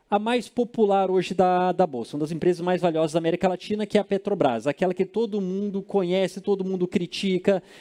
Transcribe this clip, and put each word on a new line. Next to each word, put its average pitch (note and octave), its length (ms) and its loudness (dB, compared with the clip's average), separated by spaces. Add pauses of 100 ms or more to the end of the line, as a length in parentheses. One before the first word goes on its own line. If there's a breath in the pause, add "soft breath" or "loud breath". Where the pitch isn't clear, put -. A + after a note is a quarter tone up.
a G#3 100 2
mais A3+ 300 -2
popular G3 600 2
hoje F#3 240 0
da, F3+ 380 4
da F3 160 2
bolsa, B2+ 300 -6
uma D3 40 -2
das D#3 100 -4
empresas E3+ 300 0
mais F3+ 200 0
valiosas D#3+ 320 0
da E3+ 60 2
América E3+ 280 0
Latina, G#3 380 -4
que G#3 120 2
é G3+ 40 4
a - 20 0
Petrobras, D#3 640 0
aquela F3+ 260 0
que F3+ 120 -2
todo G#3+ 340 -4
mundo F#3+ 420 -4
conhece, F#3+ 600 0
todo G3 240 0
mundo F#3 220 -2
critica, F#3 760 0 (180 loud breath)